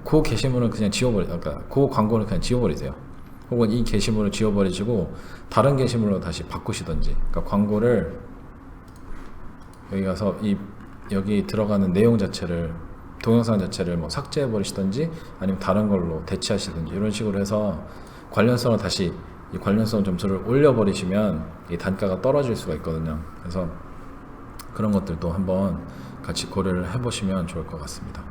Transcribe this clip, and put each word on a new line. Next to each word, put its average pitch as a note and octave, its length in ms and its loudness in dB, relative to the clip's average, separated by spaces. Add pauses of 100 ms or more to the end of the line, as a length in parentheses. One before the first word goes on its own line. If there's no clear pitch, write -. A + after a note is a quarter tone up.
그 D#3 160 6
게시물은 B2 480 2
그냥 G#2+ 200 0
지워버리-, G#2 360 2
그러니까 E2 440 -4
그 C#3 200 4
광고는 A2 360 2
그냥 F2+ 160 0
지워버리세요. F2+ 540 0 (560)
혹은 A#2+ 180 4
이 A#2 140 2
게시물을 G#2+ 480 2
지워버리시고 G2+ 840 2 (360)
다른 C3+ 260 6
게시물로 A2+ 440 2
다시 E2 240 -6
바꾸시든지. E2 720 0 (160)
그러니까 E2+ 120 2
광고를 G#2 760 2 (1700)
여기 G2 120 0
가서 F#2+ 380 0
이, G2+ 160 2 (540)
여기 G2+ 340 2
들어가는 G2+ 480 2
내용 A2+ 240 6
자체를, E2+ 560 -2 (480)
동영상 A2+ 380 4
자체를 F2 380 -2
뭐 D#2+ 120 -4
삭제해버리시든지 A#2 1000 -2 (280)
아니면 F#2+ 200 0
다른 G#2 300 2
걸로 E2+ 360 0
대체하시든지 E2+ 680 -4
이런 G2+ 180 0
식으로 G#2 280 -2
해서 G2+ 460 0 (460)
관련성을 A#2 460 4
다시, F#2 360 0 (400)
이 F2+ 60 -4
관련성 G#2 440 2
점수를 F#2+ 440 0
올려버리시면 G2+ 960 4 (240)
이 F2 80 -4
단가가 F#2+ 440 0
떨어질 C3 340 2
수가 F2+ 200 -4
있거든요. D#2+ 440 -2 (200)
그래서 F2 300 -4 (1040)
그런 G#2+ 180 0
것들도 F2 400 0
한번 F#2 540 0 (380)
같이 - 260 -6
고려를 F2+ 420 0
해보시면 F#2+ 540 -2
좋을 D#2+ 220 -6
것 D#2+ 140 -10
같습니다. - 500 -10